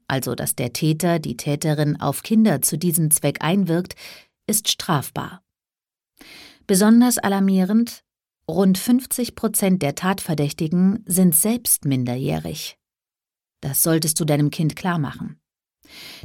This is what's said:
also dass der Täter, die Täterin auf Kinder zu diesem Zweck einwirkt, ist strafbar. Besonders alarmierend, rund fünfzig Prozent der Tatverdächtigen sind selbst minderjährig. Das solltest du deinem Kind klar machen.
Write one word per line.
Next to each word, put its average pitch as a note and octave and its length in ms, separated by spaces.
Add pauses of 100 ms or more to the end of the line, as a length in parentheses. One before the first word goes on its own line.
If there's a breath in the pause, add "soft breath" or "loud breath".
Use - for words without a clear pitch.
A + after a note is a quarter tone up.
also B2+ 280
dass C3 200
der B2 180
Täter, D#3+ 460
die D3 180
Täterin D3 640
auf C#3+ 220
Kinder A3 400
zu - 160
diesem D#3+ 340
Zweck - 300
einwirkt, F3 540 (500 loud breath)
ist - 220
strafbar. - 760 (1200 loud breath)
Besonders A3+ 500
alarmierend, G3 880 (440)
rund F#3 300
fünfzig B3 580
Prozent F#3+ 460
der C#3+ 140
Tatverdächtigen F3+ 1080
sind F3+ 280
selbst A3+ 520
minderjährig. C#3+ 920 (840)
Das C#3 220
solltest D#3+ 360
du E3 60
deinem D3 260
Kind D#3 240
klar F3 240
machen. - 380 (880 loud breath)